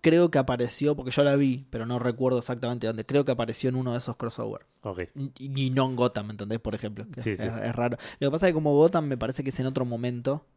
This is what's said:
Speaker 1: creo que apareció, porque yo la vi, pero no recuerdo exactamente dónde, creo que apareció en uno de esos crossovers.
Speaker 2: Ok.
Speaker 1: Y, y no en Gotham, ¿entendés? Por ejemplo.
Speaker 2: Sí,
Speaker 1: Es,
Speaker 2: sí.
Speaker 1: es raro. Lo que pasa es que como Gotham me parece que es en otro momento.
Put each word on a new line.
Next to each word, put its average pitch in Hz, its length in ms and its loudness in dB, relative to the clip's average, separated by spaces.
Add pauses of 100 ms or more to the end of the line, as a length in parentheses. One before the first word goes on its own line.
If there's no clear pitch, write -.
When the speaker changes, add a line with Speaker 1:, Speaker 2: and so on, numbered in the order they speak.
Speaker 1:
creo 170 280 6
que 160 80 2
apareció, 131 600 0
porque 127 140 -6
yo 143 120 4
la 139 140 6
vi, 135 320 2
pero 113 160 -6
no 123 120 -4
recuerdo 123 420 0
exactamente 120 480 -4
dónde, 110 180 -4
creo 143 180 4
que 131 80 2
apareció 117 380 -2
en 127 80 0
uno 127 160 -2
de 120 60 -2
esos 117 180 -6
crossovers. 110 480 -6 (160)
Speaker 2:
Ok. 92 220 -6 (120)
Speaker 1:
Y, 135 520 -4
y - 20 0
no 131 160 2
en 131 100 -4
Gotham, 120 360 0
¿entendés? 104 280 -6
Por 107 160 -6
ejemplo. 107 300 -10 (120)
Speaker 2:
Sí, 113 140 -4
Speaker 1:
Es, 95 80 -4
Speaker 2:
sí. 107 60 -4
Speaker 1:
es 113 300 -4
raro. 120 220 -2 (220)
Lo 143 80 0
que 135 40 2
pasa 165 160 2
es 180 40 4
que 160 40 -2
como 151 200 2
Gotham 160 320 6
me 135 100 -2
parece 127 260 -4
que 135 60 -2
es - 120 -6
en 131 40 0
otro 131 200 -2
momento. 123 600 -4 (100)